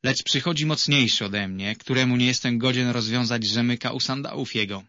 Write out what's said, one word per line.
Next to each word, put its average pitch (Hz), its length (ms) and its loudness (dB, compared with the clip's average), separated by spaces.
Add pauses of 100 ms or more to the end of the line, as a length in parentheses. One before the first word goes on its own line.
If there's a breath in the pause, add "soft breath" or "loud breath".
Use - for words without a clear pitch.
lecz 127 200 -2
przychodzi 151 420 0
mocniejszy 143 600 2
ode 101 220 -2
mnie, 98 280 -4
któremu 127 400 2
nie 123 100 4
jestem 123 320 0
godzien 123 320 2
rozwiązać 117 540 0
rzemyka 120 480 0
u 131 80 -4
sandałów 139 560 -4
jego. 98 340 -2